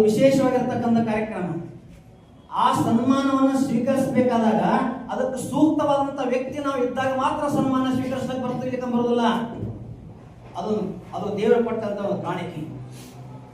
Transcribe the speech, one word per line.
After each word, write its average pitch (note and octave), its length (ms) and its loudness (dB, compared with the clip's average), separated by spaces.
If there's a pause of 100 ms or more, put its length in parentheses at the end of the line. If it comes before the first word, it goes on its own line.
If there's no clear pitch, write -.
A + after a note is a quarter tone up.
ವಿಶೇಷವಾಗಿರ್ತಕ್ಕಂಥ B3 920 4 (120)
ಕಾರ್ಯಕ್ರಮ. G#3+ 380 -2 (1160)
ಆ - 20 4 (180)
ಸನ್ಮಾನವನ್ನು C4+ 800 4
ಸ್ವೀಕರಿಸಬೇಕಾದಾಗ A#3 1000 2 (500)
ಅದಕ್ಕೆ C4 260 -2 (100)
ಸೂಕ್ತವಾದಂಥ C#4+ 720 2 (120)
ವ್ಯಕ್ತಿ C4 340 -2
ನಾವು C4 180 -2
ಇದ್ದಾಗ C4 260 0 (120)
ಮಾತ್ರ D4+ 220 0 (120)
ಸನ್ಮಾನ C4 280 2 (120)
ಸ್ವೀಕರಿಸಲಿಕ್ಕೆ C4 480 -4
ಬರ್ತದೆ, B3+ 240 -4
ಇಲ್ಲಿಗೆ B3 260 -4
ಬರೋದಿಲ್ಲ. A#3+ 300 2 (1300)
ಅದು, G#3+ 140 -4 (420)
ಅದು F#3+ 120 -6 (120)
ದೇವರು A#3 300 4
ಕೊಟ್ಟಂತ G#3 380 -4
ಒಂದು - 200 -4
ಕಾಣಿಕೆ. F3+ 360 -6 (920)